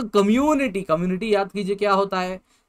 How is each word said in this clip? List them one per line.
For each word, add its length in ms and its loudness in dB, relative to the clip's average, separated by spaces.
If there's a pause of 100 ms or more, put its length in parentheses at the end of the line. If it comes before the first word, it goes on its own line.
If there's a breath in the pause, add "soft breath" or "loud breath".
कम्युनिटी, 720 2
कम्युनिटी 520 -2
याद 180 0
कीजिए 240 -4
क्या 160 0
होता 280 0
है, 200 -6 (300)